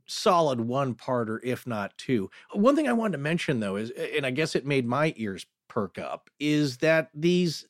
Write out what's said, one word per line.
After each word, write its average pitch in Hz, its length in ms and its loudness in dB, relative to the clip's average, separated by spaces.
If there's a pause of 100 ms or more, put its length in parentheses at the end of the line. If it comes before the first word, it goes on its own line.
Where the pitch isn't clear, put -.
solid 160 540 2
one-parter, 120 840 -2
if 123 240 -4
not 104 300 -6
two. 104 320 -2 (220)
One 233 240 4
thing 302 120 2
I 247 60 2
wanted 226 200 0
to 147 40 -4
mention, 147 420 0
though, 101 180 -2
is, 113 140 -6
and 143 340 -4
I 127 60 -2
guess 156 240 -2
it 139 100 -2
made 139 200 2
my 143 320 0
ears 101 280 -6 (240)
perk 101 280 -4
up, - 320 -10 (100)
is 147 380 2
that 160 380 4
these 175 540 2